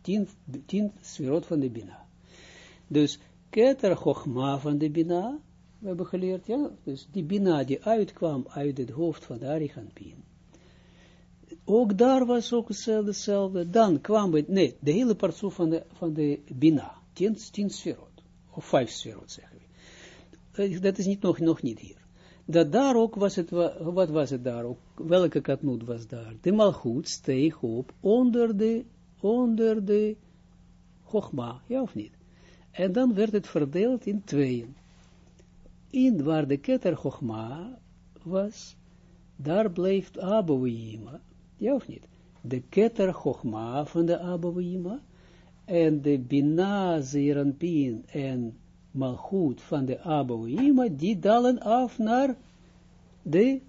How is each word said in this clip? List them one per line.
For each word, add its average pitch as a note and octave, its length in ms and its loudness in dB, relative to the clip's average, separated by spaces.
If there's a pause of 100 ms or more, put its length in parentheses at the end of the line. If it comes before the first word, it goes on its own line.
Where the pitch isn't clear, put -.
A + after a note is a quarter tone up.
Tien, G3 280 -2 (380)
tien G#3 340 -4
sferot D3 460 -4
van D#3+ 140 -2
de C3 100 -2
Bina. G#2+ 360 -16 (800)
Dus D3 320 2 (320)
Keter A3+ 460 4
Chochma C#3 600 2
van D3 200 0
de D3+ 120 2
Bina, F3 480 0 (400)
we G#3+ 80 -14
hebben F3+ 200 -6
geleerd, F#3 400 -4
ja? C4+ 240 -2 (140)
Dus C3+ 260 -10
die F3+ 140 -6
Bina F3 400 2
die C3 200 -4
uitkwam F#3 640 0
uit C#3+ 300 -4
het A#2+ 120 -6
hoofd D#3 340 -4
van A#2+ 140 -12
de C3 80 -10
Ariganpin. C#3 760 -8 (1400)
Ook G#3 340 2
daar B3+ 280 6
was A#3+ 260 0
ook A#3 160 0
hetzelfde, G#3+ 420 -2
hetzelfde. F#3+ 600 -2
Dan F#3+ 300 4
kwam G3+ 340 2
het, D3+ 140 2
nee, F3 320 2
de C#3+ 120 0
hele A3+ 220 2
partsoef F3+ 400 -4
van E3 160 0
de, E3 120 -2 (100)
van E3 200 -6
de D3 280 -2 (140)
Bina. C#3+ 380 4 (200)
Tien, G3+ 240 -2 (140)
tien G3+ 200 -4
sferot. - 520 -12 (320)
Of D#3 100 -12
vijf C3 260 2
sferot, - 400 -16
zeggen - 260 -20 (960)
we. G3 100 -4
Eh, F#3 180 -2
dat F#3+ 180 2
is F3+ 80 0
niet, G3 140 0
nog, F3+ 180 0
nog E3 240 2
niet A2+ 160 -4
hier. - 280 -20 (440)
Dat D#3+ 220 4
daar C4 240 4
ook A3+ 180 2
was G3 220 0
het, E3+ 140 -4
wa-, E3+ 320 0
wat F3 260 0
was D3+ 220 0
het B2 140 -6
daar A#2+ 200 -4
ook? A#2+ 140 -8 (160)
Welke E3 460 2
katnoot C3 440 -4
was A#2 220 -10
daar? A2+ 340 -14
De F3 120 2
Malchut F3+ 560 2
steeg C#3+ 540 0
op A#2+ 380 -6
onder A#3 560 4
de, A3+ 280 0 (360)
onder A3+ 640 2
de G#3+ 320 2 (880)
Chochma, B2+ 640 -4
ja C4 160 -2
of - 120 -8
niet? G#2+ 180 -10 (580)
En F#3 220 -2
dan A#3+ 220 2
werd G#3 180 0
het G#3 140 0
verdeeld F3 600 0
in G3+ 180 -4
tweeën. B2+ 520 -2 (1120)
In B3+ 340 4
waar D#3 220 2
de C#3 100 2
Keter G3 400 0
Chochma C3+ 840 -8 (440)
was, F#3+ 540 -6 (600)
daar F3+ 340 0
bleef F#3 480 -2
Abouima, B2+ 1040 -2 (360)
ja A#3 180 0
of - 140 -4
niet? - 180 -18 (340)
De B2 280 -6
Keter G3 440 2
Chochma A#2+ 720 -4
van E3+ 220 0
de E3+ 120 2
Abouima F3+ 840 -6 (640)
en D#3+ 380 2
de C#3+ 160 4
Bina, D#3+ 840 2
Zeranpin C#3+ 1080 0
en B2+ 500 -6 (340)
Malchut C3+ 720 -2
van C#3+ 240 -4
de B2+ 160 -4
Abouima, D#3 880 2
die E3+ 300 -2
dalen A#3+ 400 4
af A#3 400 0
naar B3 380 0 (840)
de A#3 460 2